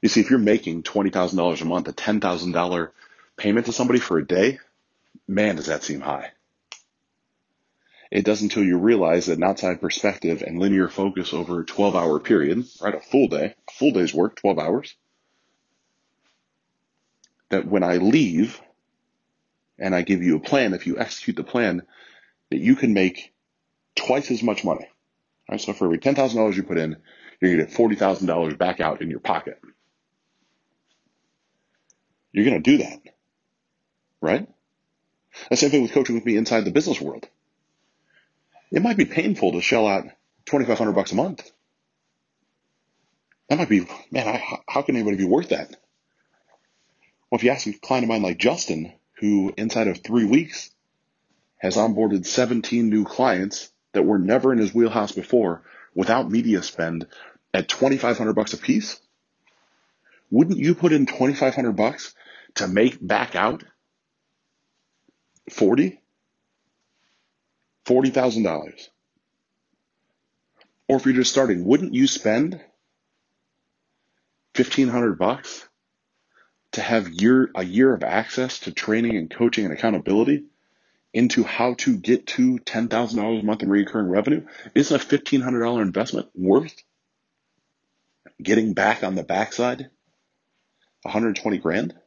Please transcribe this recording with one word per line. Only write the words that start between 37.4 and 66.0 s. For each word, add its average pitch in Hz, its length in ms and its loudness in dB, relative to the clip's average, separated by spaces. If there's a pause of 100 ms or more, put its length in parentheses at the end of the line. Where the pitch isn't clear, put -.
It 156 100 2
might 220 160 0
be 156 80 4
painful 165 480 0
to 87 80 -2
shell 113 260 2
out 98 180 0 (400)
twenty-five 120 340 0
hundred 110 140 0
bucks 95 180 0
a 92 40 -4
month. 160 340 -4 (2000)
That 151 120 0
might - 100 -2
be, 95 180 4 (240)
"Man, 120 160 -4
I, 117 100 -4
how, - 300 -10
how - 140 -2
can 139 140 -2
anybody 104 220 0
be 95 80 0
worth 127 240 2
that?" 78 200 -4 (1600)
Well, 117 100 -2
if 113 40 -4
you 123 80 4
ask 139 140 -4
a 107 80 -6
client 127 300 -4
of 113 60 -2
mine 110 120 -2
like 90 160 -2
Justin, 90 560 -2 (200)
who 101 440 0
inside 110 300 -2
of 92 160 -4
three 113 220 2
weeks 156 460 0 (840)
has 90 200 -2
onboarded 104 480 2
seventeen 117 640 0
new 107 160 2
clients 101 680 -2 (220)
that 98 100 2
were 98 160 4
never 120 320 2
in 120 80 2
his 101 140 0
wheelhouse 113 380 2
before, 98 520 -2 (300)
without 101 360 0
media 110 340 2
spend, 82 440 -6 (460)
at 95 160 -2
twenty-five 131 480 0
hundred 110 160 -2
bucks 104 200 -2
a - 40 -10
piece, - 420 -2 (1300)
wouldn't 165 300 2
you 165 160 2
put 170 160 2
in 143 140 4
twenty-five 135 500 0
hundred 120 220 -2
bucks 113 360 -2 (420)
to 98 120 -4
make 107 380 2
back 107 300 -2
out 101 280 -2 (1900)
forty, 127 500 4 (1900)